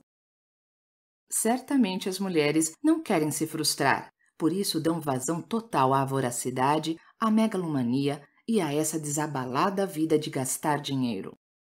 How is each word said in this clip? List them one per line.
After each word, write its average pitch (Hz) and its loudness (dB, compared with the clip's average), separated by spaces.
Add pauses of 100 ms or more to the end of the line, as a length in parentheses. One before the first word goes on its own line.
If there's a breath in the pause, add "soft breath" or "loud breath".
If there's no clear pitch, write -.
(1300)
Certamente 226 0
as 185 -4
mulheres 160 2 (100)
não 320 4
querem 156 0
se 156 -2
frustrar, 147 0 (260)
por 160 2
isso 185 -2
dão 165 0
vazão 147 -2
total 147 0
à 135 4
voracidade, 135 0 (220 loud breath)
à 220 0
megalomania 147 0 (260 soft breath)
e 226 2
a 151 0
essa 156 0
desabalada 147 -2
vida 156 2
de 151 -6
gastar 143 -2
dinheiro. 127 -4 (400)